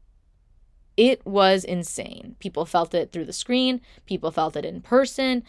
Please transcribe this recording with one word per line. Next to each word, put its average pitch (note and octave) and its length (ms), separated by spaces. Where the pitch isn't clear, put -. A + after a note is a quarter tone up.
It A#3+ 300
was G3 380
insane. - 760
People E3+ 260
felt E3+ 300
it E3 180
through E3 140
the F3+ 60
screen. B3+ 480
People D#3+ 240
felt D#3 260
it D3 80
in F3 160
person. B3+ 680